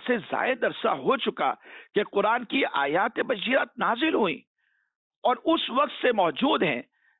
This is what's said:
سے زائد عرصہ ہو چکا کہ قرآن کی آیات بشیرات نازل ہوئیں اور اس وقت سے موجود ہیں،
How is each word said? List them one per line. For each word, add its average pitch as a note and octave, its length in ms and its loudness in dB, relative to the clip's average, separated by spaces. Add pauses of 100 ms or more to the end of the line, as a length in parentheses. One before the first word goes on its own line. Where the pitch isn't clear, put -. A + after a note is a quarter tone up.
سے A#3+ 120 0
زائد A#3 460 -2
عرصہ A3 240 -2
ہو F#3 280 0
چکا D#3+ 380 -2 (400)
کہ G3+ 100 2
قرآن G#3+ 400 0
کی - 180 -2 (100)
آیات E3+ 480 0
بشیرات A#3+ 580 -2
نازل A#3 360 0
ہوئیں F#3+ 220 0 (840)
اور B3 220 2
اس E4 260 2
وقت C4+ 320 0
سے B3 100 4
موجود G#3+ 500 2
ہیں، C3+ 200 0 (360)